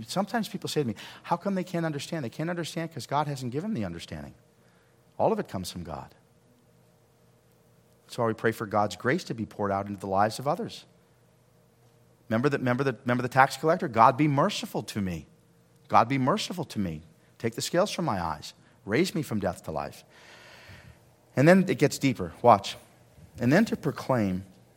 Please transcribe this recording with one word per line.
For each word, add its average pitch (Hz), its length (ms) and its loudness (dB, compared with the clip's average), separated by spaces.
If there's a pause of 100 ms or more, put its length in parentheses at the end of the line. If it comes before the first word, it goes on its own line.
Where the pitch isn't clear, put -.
sometimes 202 420 -4
people - 200 -10
say 151 140 -2
to 127 60 -2
me, 104 80 -4 (260)
"How - 140 -2
come 196 180 -4
they 185 100 -2
can't 165 220 -4
understand?" 151 380 -8
They - 60 -6
can't 160 200 -6
understand 165 420 -8
'cause 123 140 -12
God 143 220 0
hasn't 127 240 -6
given 185 220 -6
the 113 100 -2
understanding. 82 500 -10 (840)
All 147 140 2
of 220 60 -2
it 196 100 -6
comes 92 220 -8
from 87 140 -10
God. 73 300 -12 (1900)
That's - 120 -14
why 120 80 2
we 110 80 2
pray 113 180 0
for 110 140 -6
God's 104 300 0
grace 147 280 -2
to 151 100 -8
be 110 120 -6
poured 101 240 -4
out 98 160 -2
into 101 140 -8
the 101 80 -8
lives 101 300 2
of 135 100 -6
others. 160 360 -6 (1400)
Remember 120 200 2
the, 139 100 0
remember 123 240 0
the, 131 220 0
remember 123 180 0
the 123 60 -4
tax 131 280 6
collector? 165 320 0
"God, 117 280 8
be 151 100 4
merciful 156 560 0
to - 180 -6
me. 87 260 -4 (640)
God, 107 200 6
be 135 100 0
merciful 170 460 0
to - 140 -10
me. 82 240 -4 (360)
Take 117 160 -4
the 131 80 -6
scales 180 280 0
from 180 140 -4
my 110 160 -2
eyes. 78 320 -6 (320)
Raise 139 300 0
me 160 80 -2
from 110 160 -4
death 92 260 -4
to - 60 -10
life." 71 340 -8 (1300)
And 131 100 6
then 185 220 8
it 147 100 0
gets 143 200 2
deeper. 101 340 -2 (100)
Watch. 107 340 6 (640)
"And 120 140 2
then 202 140 6
to - 100 -4
proclaim, 104 680 -2 (320)